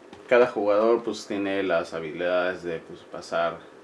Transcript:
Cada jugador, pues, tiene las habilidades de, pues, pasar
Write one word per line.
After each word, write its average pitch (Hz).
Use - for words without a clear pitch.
Cada 123
jugador, 113
pues, 107
tiene 98
las 85
habilidades 87
de, 85
pues, 85
pasar 85